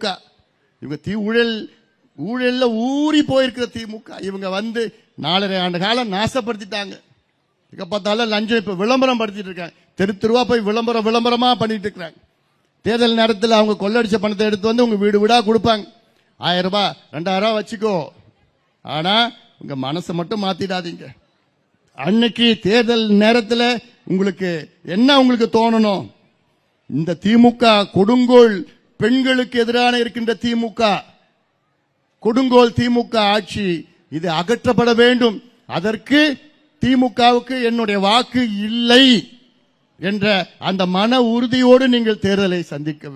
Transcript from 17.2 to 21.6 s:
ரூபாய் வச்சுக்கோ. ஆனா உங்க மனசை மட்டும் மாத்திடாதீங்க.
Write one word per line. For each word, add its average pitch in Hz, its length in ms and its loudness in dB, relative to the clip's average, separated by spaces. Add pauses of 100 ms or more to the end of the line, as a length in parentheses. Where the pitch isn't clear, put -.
ரூபாய் 220 160 -2
வச்சுக்கோ. 208 360 -4 (880)
ஆனா 160 300 -4 (480)
உங்க 139 120 -12 (120)
மனசை 170 320 -8
மட்டும் 202 280 -6
மாத்திடாதீங்க. 180 600 -8 (1000)